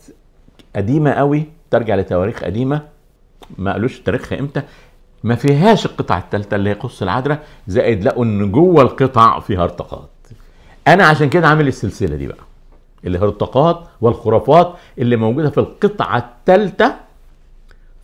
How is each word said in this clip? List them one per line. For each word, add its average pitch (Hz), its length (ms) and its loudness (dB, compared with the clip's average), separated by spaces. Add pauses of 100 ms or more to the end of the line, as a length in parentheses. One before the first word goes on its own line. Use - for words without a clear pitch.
(760)
قديمة 135 340 0
قوي، 143 340 0 (260)
ترجع 113 240 0
لتواريخ 95 500 -2
قديمة"، 131 380 -4 (760)
ما 92 140 -4
قالوش 104 280 -4
تاريخها - 400 -6
امتى، 139 220 -6 (640)
"ما 113 100 0
فيهاش 147 520 2
القطعة 113 320 -4
التالتة 104 360 -6
اللي 101 160 0
يخص 110 320 -8
العذراء"، 131 400 -4 (240)
زائد 104 380 0
لقوا 123 200 0
ان 104 280 -2
جوه 160 300 4
القطع 117 580 2
فيها 90 240 -2
هرطقات. - 440 -10 (800)
انا 185 160 6
عشان 151 240 4
كده 165 200 2
عامل 151 200 2
السلسلة 95 480 -4
دي 69 100 -8
بقى، - 220 -16 (580)
الهرطقات 104 800 -2 (160)
والخرافات 139 720 2 (240)
اللي 120 180 0
موجودة 123 340 0
في - 80 -4
القطعة 120 600 -2
التالتة 202 760 0 (1080)